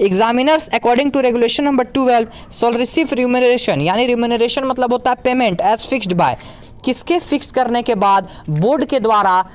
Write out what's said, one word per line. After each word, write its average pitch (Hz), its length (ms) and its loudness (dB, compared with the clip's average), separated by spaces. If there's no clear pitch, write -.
Examiners 240 680 2
according 247 420 0
to 269 120 0
regulation 247 440 0
number 254 180 0
twelve 240 280 2
shall 233 240 0
receive 254 360 -2
remuneration, 247 680 0
यानी 190 240 2
remuneration 240 580 0
मतलब 254 300 -2
होता 247 180 0
है 247 120 -2
payment, 247 380 0
as 208 260 0
fixed 214 260 -2
by, 160 200 2
किसके 339 340 -2
फिक्स - 320 -4
करने 240 300 0
के 233 140 0
बाद 196 340 2
Board 226 360 0
के 269 140 -2
द्वारा 190 440 2